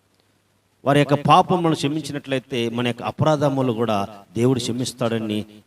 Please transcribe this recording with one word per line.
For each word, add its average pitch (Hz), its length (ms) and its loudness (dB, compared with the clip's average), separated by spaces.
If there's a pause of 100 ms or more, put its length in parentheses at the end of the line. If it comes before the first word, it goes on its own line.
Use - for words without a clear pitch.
(840)
వారి 139 140 4
యొక్క 143 160 2
పాపం 170 480 4
మనం 160 120 2
క్షమించినట్లయితే 139 920 -4
మన 117 180 -4
యొక్క 120 160 -4
అపరాధములు 135 680 0
కూడా 107 360 -2 (280)
దేవుడు 123 220 2
క్షమిస్తాడని 113 840 -4 (220)